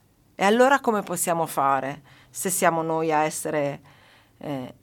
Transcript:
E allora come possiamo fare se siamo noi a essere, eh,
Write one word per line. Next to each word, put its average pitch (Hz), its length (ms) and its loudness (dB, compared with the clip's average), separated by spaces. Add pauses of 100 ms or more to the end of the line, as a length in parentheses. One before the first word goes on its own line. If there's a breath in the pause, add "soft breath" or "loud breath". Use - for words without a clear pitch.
(360)
E 180 80 -4
allora 247 360 6
come 214 220 -2
possiamo 170 440 -2
fare 139 560 -2 (280 soft breath)
se - 200 -6
siamo 165 320 2
noi 160 300 -2
a 151 120 2
essere, 151 580 -4 (560 soft breath)
eh, 131 460 -10